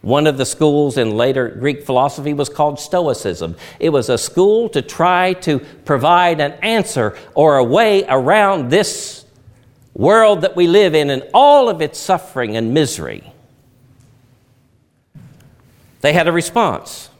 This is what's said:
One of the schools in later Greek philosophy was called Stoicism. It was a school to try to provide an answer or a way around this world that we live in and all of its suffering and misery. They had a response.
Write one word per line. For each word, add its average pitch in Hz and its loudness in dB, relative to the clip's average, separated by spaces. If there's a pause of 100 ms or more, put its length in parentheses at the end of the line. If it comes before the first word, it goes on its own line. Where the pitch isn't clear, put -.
One 143 0
of 143 0
the 131 -2
schools 147 0
in 110 -2
later 127 0
Greek 143 -6
philosophy 139 -2
was 143 -4
called 147 -2
Stoicism. 95 -4 (240)
It 165 0
was 135 0
a 120 0
school 214 0
to 143 -4
try 180 0
to 170 -2 (260)
provide 165 2
an 143 -2 (100)
answer 190 -2 (160)
or 147 4
a 131 4
way 196 2
around 156 2
this - -2 (680)
world 208 4
that 180 -2
we 175 2
live 185 4
in 151 2
and 135 -4 (100)
all 277 6
of 170 -4
its 151 -6
suffering 123 -4
and 113 -2
misery. 80 -4 (2750)
They 147 2
had 165 2
a 170 0
response. 170 -4 (100)